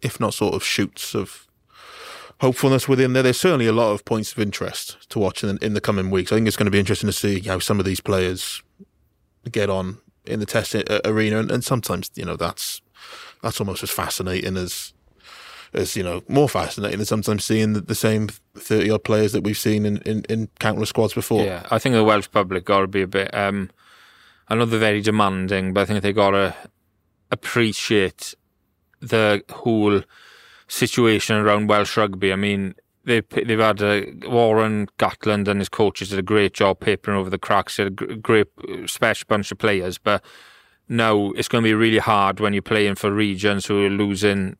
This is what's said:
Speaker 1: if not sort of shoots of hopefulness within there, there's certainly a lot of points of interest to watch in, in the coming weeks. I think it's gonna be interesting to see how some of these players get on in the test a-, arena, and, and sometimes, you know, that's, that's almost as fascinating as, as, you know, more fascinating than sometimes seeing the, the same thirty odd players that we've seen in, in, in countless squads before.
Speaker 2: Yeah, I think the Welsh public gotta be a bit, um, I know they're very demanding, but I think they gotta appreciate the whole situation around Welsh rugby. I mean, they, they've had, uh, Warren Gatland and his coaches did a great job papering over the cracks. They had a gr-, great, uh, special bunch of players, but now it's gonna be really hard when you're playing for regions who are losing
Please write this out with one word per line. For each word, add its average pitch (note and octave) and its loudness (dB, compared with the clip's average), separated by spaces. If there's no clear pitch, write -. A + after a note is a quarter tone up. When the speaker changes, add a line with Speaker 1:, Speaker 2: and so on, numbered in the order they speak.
Speaker 1:
if - -6
not G#2+ 0
sort G2+ 0
of F#2+ -4
shoots - -4
of - -8
hopefulness C3 4
within C3 4
there, C3 4
there's B2+ 4
certainly C#3+ 4
a A2 4
lot A2+ 4
of G#2 -4
points A2 -2
of - -10
interest - -6
to - -6
watch F#2 -2
in, G2+ -2
in G#2+ -2
the G#2 0
coming F#2+ -2
weeks. F#2+ 0
I G#2+ 2
think A2+ 4
it's G2+ 0
gonna G#2+ 2
be G2+ 2
interesting G2+ 0
to G2 0
see G2+ -2
how F#2+ -4
some G#2 0
of F2+ 0
these F#2+ -2
players F#2 -2
get G#2 -2
on F#2+ -4
in A#2 -4
the G#2 -4
test G#2 -2
a-, - 0
arena, G#2+ 2
and, A2 -2
and B2 -2
sometimes, G2+ -2
you E2+ -8
know, E2 -6
that's, - -6
that's A#2 -6
almost G2 -4
as F#2+ -8
fascinating F#2 -4
as, - -8
as, - -4
you G#2+ -4
know, F2+ -6
more C#3+ 4
fascinating F#2+ -4
than G#2 -4
sometimes G#2+ -2
seeing A2 2
the, G#2+ -2
the F2+ -6
same A2 0
thirty G#2 0
odd G#2+ 0
players G#2+ 2
that G2+ -2
we've G#2 0
seen G#2+ 0
in, G#2 -2
in, G#2+ -4
in A2 -2
countless A2 -2
squads A2 0
before. A2 0
Speaker 2:
Yeah, F2+ -8
I A#2 2
think B2+ 2
the A2 6
Welsh G#2+ 4
public F#2 0
gotta G2 4
be G2 0
a F#2 -4
bit, G2 -2
um, G2+ -2
I A2 0
know A#2+ 2
they're A2+ 0
very G#2+ 2
demanding, F#2+ 0
but G2+ 4
I G2 4
think G#2 -2
they G2+ 0
gotta G2 2
appreciate G#2+ -2
the A2 2
whole G#2 2
situation A2+ 2
around G#2 2
Welsh G#2 2
rugby. G2 0
I - -2
mean, G2 -2
they, A#2 2
they've A2 -2
had, G#2+ 2
uh, G#2 2
Warren A2 2
Gatland G#2 0
and G2+ 2
his F#2+ -2
coaches G2 0
did G2 -4
a F#2+ -2
great G2+ 2
job G2 2
papering G2+ -2
over F#2+ -4
the F#2 -4
cracks. - -2
They G2+ 2
had G2 -2
a - -12
gr-, - -8
great, G#2+ 2
uh, - -12
special - 0
bunch G#2 -2
of G2+ -10
players, F#2 -2
but G#2 0
now A2 2
it's - -4
gonna A#2 0
be A2 4
really A2 4
hard G2 2
when G#2 0
you're G2 0
playing G#2 0
for G2+ -2
regions G2+ 0
who G2+ 2
are G2 4
losing G2 0